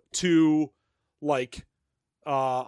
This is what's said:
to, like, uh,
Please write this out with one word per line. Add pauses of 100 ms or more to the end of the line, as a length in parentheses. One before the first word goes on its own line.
(120)
to, (500)
like, (580)
uh,